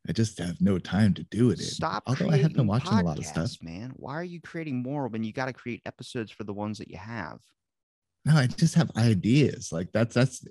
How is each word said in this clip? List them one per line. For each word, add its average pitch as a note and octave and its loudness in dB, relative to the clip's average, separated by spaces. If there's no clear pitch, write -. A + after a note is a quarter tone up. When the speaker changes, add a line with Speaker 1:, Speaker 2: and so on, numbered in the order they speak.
Speaker 1:
I E2+ -2
just A2 -2
have F2 -6
no F#2 4
time F#2+ 2
to D#2 -8
do A#2 2
it D#2 0
in. - -6
Speaker 2:
Stop D#3+ -4
Speaker 1:
Although D#3 0
I D3+ 6
have D3 4
been B2+ 4
Speaker 2:
creating - -
Speaker 1:
watching C3+ 0
a F#2+ 4
lot D#2+ -2
of - -8
stuff. D#2+ -4
Speaker 2:
podcasts, - -10
man. G2 -10
Why A#2+ -10
are E3 -6
you F3 -12
creating D#3 -6
more C3+ -4
when A2 -4
you A2 -6
gotta C3 -4
create A#2 -10
episodes - -10
for - -12
the G#2 -8
ones G#2 -6
that - -14
you - -14
have? F#2+ -10
Speaker 1:
No, D#3 6
I B2+ 6
just - 2
have D#3+ 4
ideas. A2+ 4
Like, F2 -4
that's, A2+ 0
that's B2 2